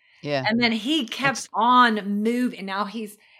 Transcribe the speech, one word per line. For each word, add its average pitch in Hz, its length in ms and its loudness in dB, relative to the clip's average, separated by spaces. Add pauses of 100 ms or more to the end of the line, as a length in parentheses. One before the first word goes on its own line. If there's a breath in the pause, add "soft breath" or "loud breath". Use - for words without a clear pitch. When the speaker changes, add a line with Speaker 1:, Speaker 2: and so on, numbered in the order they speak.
(200 soft breath)
Speaker 1:
Yeah. 139 280 -2
Speaker 2:
And 226 120 0
then 233 120 2
he 233 340 -2
kept 254 300 -2
Speaker 1:
That's - 180 -10
Speaker 2:
on 214 720 4
moving. 240 340 0
And 190 80 -10
now 196 200 -4
he's, 202 300 -10 (240 soft breath)